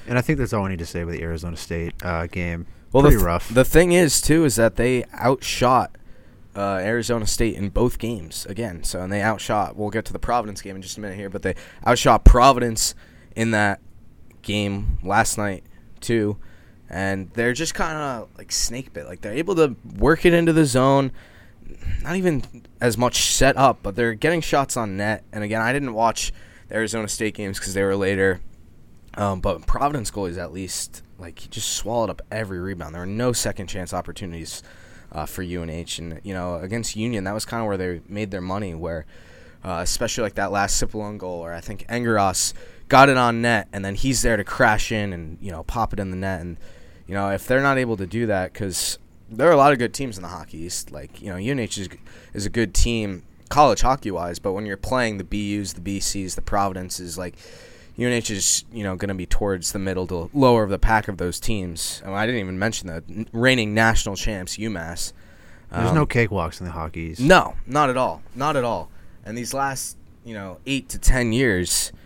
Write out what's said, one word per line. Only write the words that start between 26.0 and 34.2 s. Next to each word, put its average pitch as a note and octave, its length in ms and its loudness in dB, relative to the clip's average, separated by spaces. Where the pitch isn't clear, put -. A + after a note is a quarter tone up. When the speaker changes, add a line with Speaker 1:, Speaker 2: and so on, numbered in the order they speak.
Speaker 2:
the - 80 -8
Arizona A2 320 -2
State G#2+ 260 -4
games G2 260 -8
'cause G2 140 -6
they G2 80 2
were G2 140 2
later. F#2+ 440 2
Um, G2 260 -2
but F#2 260 -2
Providence C3+ 440 0
goalies, F#2 260 -6
at F2+ 160 -10
least, - 500 -10
like, E2+ 200 -16
he - 100 -12
just - 260 -6
swallowed A2+ 360 -2
up - 200 -10
every G2+ 300 -6
rebound. F2 340 -8
There F2 80 -10
were F2+ 40 -8
no A#2 260 -2
second G#2 360 -4
chance F#2 260 -8
opportunities, E2+ 680 -10